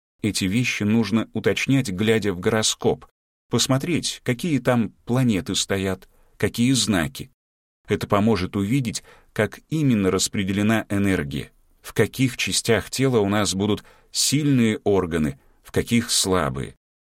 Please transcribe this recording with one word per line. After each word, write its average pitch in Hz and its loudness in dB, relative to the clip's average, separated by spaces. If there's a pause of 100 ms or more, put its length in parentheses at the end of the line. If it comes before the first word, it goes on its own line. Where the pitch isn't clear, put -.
(200)
Эти 101 -2
вещи 117 -2
нужно 107 0
уточнять, 113 0
глядя 104 0
в 90 -6
гороскоп, 110 0 (440)
посмотреть, 135 -2
какие 135 0
там 120 2 (140)
планеты 117 0
стоят, 95 -2 (280)
какие 117 0
знаки. 101 -2 (580)
Это - -2
поможет 101 0
увидеть, 117 -2 (300)
как - -2
именно 123 2
распределена 101 0
энергия, 87 -2 (300)
в - -18
каких 123 0
частях - 0
тела 131 0
у 101 2
нас 101 0
будут 98 -2 (300)
сильные 131 2
органы, 82 0 (240)
в - -20
каких — 113 0
слабые. 71 0 (400)